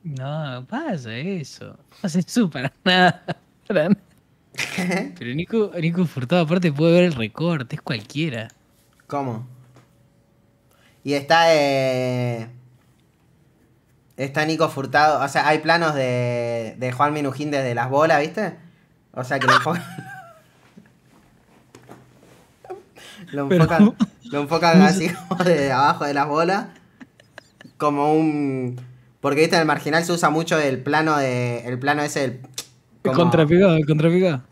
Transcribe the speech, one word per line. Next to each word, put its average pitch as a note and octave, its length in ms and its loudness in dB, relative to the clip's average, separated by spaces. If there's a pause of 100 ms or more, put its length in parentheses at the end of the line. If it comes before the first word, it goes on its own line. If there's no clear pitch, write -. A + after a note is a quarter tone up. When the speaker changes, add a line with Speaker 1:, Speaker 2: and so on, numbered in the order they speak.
Speaker 1:
No, C#3 640 -10
pasa F#3+ 460 -8
eso. D#3+ 500 -10
No G2+ 120 -20 (240)
pasa F3 180 -2
eso F#3+ 300 0
para C3+ 220 -6 (140)
nada. F3+ 380 4 (220)
<laughs> - 220 -20
Para E3+ 220 0
nada. G3+ 120 2 (540)
Speaker 2:
<laughs> F#3 640 -4
Speaker 1:
Pero A#2+ 160 -8
Nico, G3 440 -2
Nico E3+ 260 0
Furtado C#3+ 380 -2
aparte F3 280 0
puede D#3+ 220 4
ver F3+ 100 6
el F3 100 2
recorte, C3+ 640 -4
es - 60 -12
cualquiera. A#2+ 640 -6 (580)
Speaker 2:
¿Cómo? B2+ 400 -6 (1600)
Y C#3 100 -4
está... E3 400 4
Eh... B2+ 920 0 (1700)
Está C#3 300 -2
Nico D#3 240 0
Furtado, C3+ 540 2
o C#3 40 -2
sea, C#3 200 0
hay D#3 120 2
planos E3 360 2
de, A#2+ 840 -2
de B2+ 120 -4
Juan D3 220 0
Minujín D3 380 -6
desde C3 240 -2
las A#2+ 140 -2
bolas, D3 320 4
¿viste? E3+ 340 -4 (580)
O B2+ 100 -8
sea C3+ 160 -4
que - 80 0
lo - 60 4
enfocan, - 300 0
<laughs> G5 240 -16 (3250)
lo C#3 180 -6
Speaker 1:
Pero F3 140 4
Speaker 2:
enfocan, E3+ 220 6
Speaker 1:
¿cómo? A3 100 2 (360)
Speaker 2:
lo C#3+ 100 -4
enfocan E3 320 2
Speaker 1:
¿Cómo F3 120 8
Speaker 2:
así E3+ 240 2
Speaker 1:
se F3 60 -8 (120)
Speaker 2:
como F#3 160 -2
de D3 280 2
abajo C#3+ 340 2
de C#3+ 80 -4
las C#3+ 140 0
bolas, F3 400 0 (1080)
como D3 360 0
un, C#3+ 680 0 (420)
porque, C#3+ 200 0
¿viste? E3+ 140 2
En E3 60 4
El D#3 60 2
Marginal D3+ 360 0
se F3 100 -4
usa E3+ 160 2
mucho E3 300 0
el C3 220 0
plano D3+ 360 0
de, B2 500 -2
el B2+ 120 -6
plano D3 220 0
ese D3 200 -4
del, B2+ 100 -2
Speaker 1:
El - 100 -14 (600)
Speaker 2:
como C3 140 0
Speaker 1:
contrapicado, E3+ 600 4
el D#3 80 2
contrapicado. D#3+ 680 2